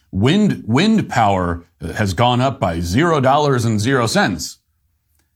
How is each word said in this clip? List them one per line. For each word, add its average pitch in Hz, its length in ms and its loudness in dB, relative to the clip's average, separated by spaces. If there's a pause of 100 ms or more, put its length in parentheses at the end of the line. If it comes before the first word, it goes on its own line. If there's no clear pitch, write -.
(120)
wind, 151 540 0
wind 175 440 0
power 92 540 0 (180)
has 90 320 -4
gone 120 280 2
up 131 180 -2
by 85 200 -2
zero 139 400 0
dollars 135 460 2
and 110 140 0
zero 120 280 0
cents." 117 520 -2 (760)